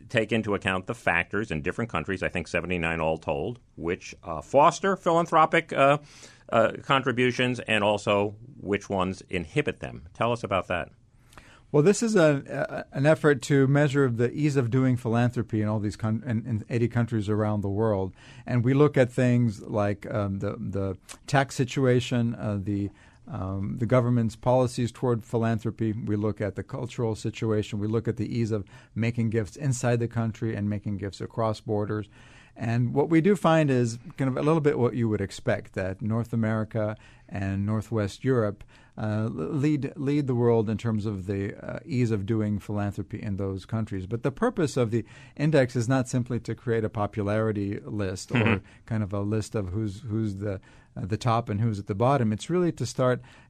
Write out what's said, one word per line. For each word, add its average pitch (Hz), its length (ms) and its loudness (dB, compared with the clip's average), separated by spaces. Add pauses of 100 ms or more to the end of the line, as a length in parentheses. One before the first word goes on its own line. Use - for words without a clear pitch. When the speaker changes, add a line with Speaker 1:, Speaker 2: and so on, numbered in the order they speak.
Speaker 1:
take 113 240 0
into 107 240 0
account 95 320 -2
the - 60 -4
factors 95 580 -2
in 76 100 -2
different 110 260 -4
countries, 87 360 -4
I 80 40 0
think 85 200 -4
seventy-nine 85 500 -2
all 80 180 0
told, 82 440 -4 (160)
which, 82 360 -6 (120)
uh, 80 160 -8
foster 165 560 2
philanthropic, 165 760 2
uh, 139 260 6 (500)
uh, 113 240 4 (100)
contributions 127 800 2
and 107 240 0
also 104 500 2 (260)
which 98 300 -2
ones 95 400 0
inhibit 92 480 -4
them. 62 360 -12
Tell 117 180 0
us 120 100 -4
about 92 240 -2
that. 87 240 -4 (800)
Speaker 2:
Well, 147 120 4
this 202 200 4
is 220 140 2
a, 147 760 2
a, - 40 -12
an 139 80 0
effort 151 380 4
to 135 240 4
measure 143 420 4
the 120 240 0
ease 147 240 0
of 120 140 2
doing 131 260 4
philanthropy 120 640 0
in 107 80 0
all 107 120 0
these 101 160 -4
con-, 110 300 -2
in, 113 200 -2
in 110 240 -4
eighty 117 180 2
countries 117 400 -2
around 107 340 0
the 98 60 -4
world, 98 460 0 (320)
and 120 180 0
we 131 100 4
look 147 220 6
at 123 140 6
things 123 520 2
like, 104 520 -2
um, 101 240 -2
the, 101 200 -4
the 98 380 -4 (300)
tax 139 300 0
situation, 123 800 2
uh, 104 260 -4
the, 101 260 -2 (420)
um, 98 460 -6
the 123 80 -2
government's 120 500 2
policies 123 560 0
toward 120 360 -2
philanthropy. 113 640 -2
We 107 240 -4
look 104 240 -2
at 101 140 -4
the 98 80 -10
cultural 120 520 -6
situation. 107 640 -2
We 101 80 -2
look 113 220 -2
at 110 80 -2
the 117 180 -4
ease 113 160 0
of 104 140 -2 (300)
making 113 340 0
gifts 110 260 -2
inside 123 460 0
the 117 80 0
country 113 480 -4
and 104 140 -2
making 104 260 -4
gifts 95 240 -8
across 110 400 -4
borders. 107 480 -4 (480)
And 117 380 0
what 147 160 2
we 165 100 6
do 190 160 6
find 160 340 4
is 120 280 2 (180)
kind 135 140 0
of 131 80 -2
a 139 40 0
little 156 200 4
bit 143 160 2
what 120 160 2
you 117 160 0
would 104 100 0
expect, 101 540 -4
that 95 260 -4
North 110 320 -2
America 110 640 -2 (320)
and 98 380 -2
Northwest 107 580 -2
Europe, 120 400 0 (320)
uh, 110 280 -2
l-, 113 40 -2
lead, 151 680 -2
lead 143 320 -2
the 127 80 0
world 117 340 4
in 110 80 -2
terms 110 300 -2
of 98 200 -6
the, 98 280 -4
uh, - 300 -10
ease 123 260 0
of 98 160 0
doing 107 320 0
philanthropy 101 640 -6
in 101 140 -4
those 95 300 -6
countries. 101 400 -4
But 113 160 -6
the 139 100 -2
purpose 202 440 -2
of 120 140 2
the 113 140 -2 (320)
index 139 400 2
is 117 100 0
not 131 220 2
simply 123 320 -2
to 113 140 -6
create 113 280 -2
a 107 60 -2
popularity 104 960 -2
list 98 480 -6
or 127 40 0
Speaker 1:
Mm-hmm. 110 280 2 (220)
Speaker 2:
kind 107 160 -2
of 98 100 -6
a 101 80 -2
list 104 340 -2
of 101 140 -4
who's, 101 320 -4
who's 107 360 -4
the, 101 180 -4 (420)
uh, - 100 -6
the 101 100 -2
top 117 320 0
and 104 120 -2
who's 110 180 0
at 98 80 -8
the 107 80 -4
bottom. 120 380 2
It's - 180 -6
really 175 220 2
to 123 140 -6
start 127 340 0 (280)